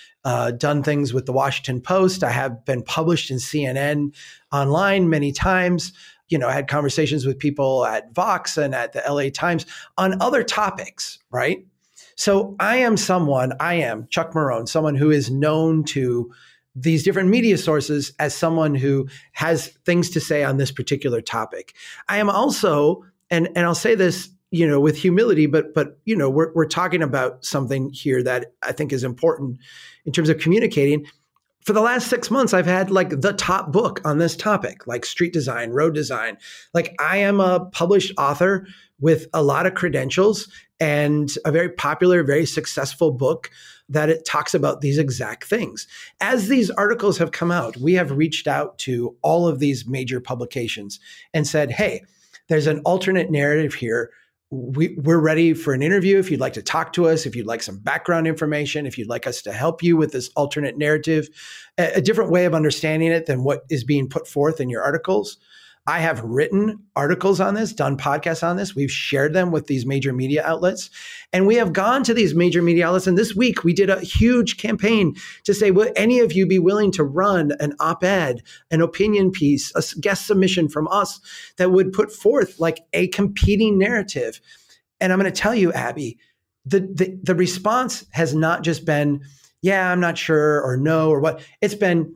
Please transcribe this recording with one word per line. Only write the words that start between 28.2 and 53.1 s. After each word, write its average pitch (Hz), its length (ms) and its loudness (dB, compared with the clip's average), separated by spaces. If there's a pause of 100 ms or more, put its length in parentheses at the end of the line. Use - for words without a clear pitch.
that 123 240 -2 (160)
I 131 100 -6
think 151 180 -4
is 131 140 -4
important 135 520 -2 (460)
in 151 80 -8
terms 156 160 0
of 156 120 2
communicating. 151 640 2 (560)
For - 100 -4
the 208 80 2
last 240 300 0
six 240 200 -2
months, 254 240 2
I've 180 120 4
had, 185 260 0
like, 185 300 0
the 202 100 2
top 180 400 -2
book 190 320 0
on 151 140 0
this 165 180 0
topic, - 520 -4
like, 120 180 -8
street 175 260 -2
design, 120 380 -4
road 147 260 0
design. 117 420 -6 (360)
Like, - 260 -2
I 160 180 0
am 202 220 2
a 185 320 2
published 185 460 0
author 175 500 0 (320)
with 156 340 2
a 160 80 0
lot 143 240 2
of 185 100 0
credentials 175 760 0 (320)
and 147 600 0
a 160 80 0
very 175 180 2
popular, 175 540 2
very 143 220 2
successful 143 640 -2
book 135 380 -2 (400)
that 151 200 0
it 160 160 0
talks - 280 -2
about 143 260 0
these 143 180 0
exact 123 460 -4
things. 202 440 -6 (340)
As 214 260 0
these 240 240 2
articles 208 460 0
have 165 160 -2
come 170 180 -2
out, 123 240 -2
we 139 200 0
have 170 160 0
reached 156 360 -2
out 143 320 -4
to 120 420 -6
all 170 240 2
of 151 140 0
these 135 260 -2
major 127 360 -6
publications 120 800 -8 (320)
and 151 120 0
said, 151 240 0
"Hey, 165 360 -4 (420)
there's 151 200 2
an 151 180 0
alternate 185 440 0